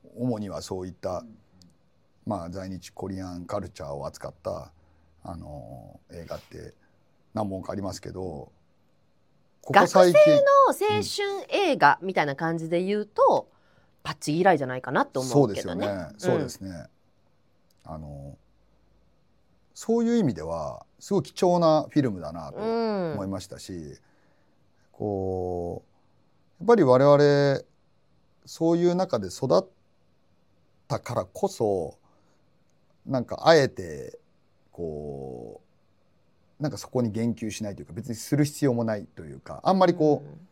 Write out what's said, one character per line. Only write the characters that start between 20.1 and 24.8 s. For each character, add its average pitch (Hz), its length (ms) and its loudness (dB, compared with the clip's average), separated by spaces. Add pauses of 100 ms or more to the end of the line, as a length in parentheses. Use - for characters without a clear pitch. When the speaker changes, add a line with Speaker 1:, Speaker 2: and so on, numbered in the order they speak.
Speaker 1:
う - 20 4
意 226 60 4
味 135 100 2
で 82 80 -6
は、 78 460 -8 (120)
す - 140 -8
ご 196 80 2
い - 20 -6
貴 - 220 -4
重 175 140 4
な 156 320 4
フ 151 100 2
ィ - 20 2
ル 127 80 0
ム 92 120 -8
だ 76 100 -10
な 80 180 -12
と - 60 -16
Speaker 2:
う 208 80 -8
ん。 220 480 -2
Speaker 1:
思 117 120 -6
い 95 40 -6
ま 95 120 -6
し - 60 -16
た - 120 -16
し、 80 400 -14 (920)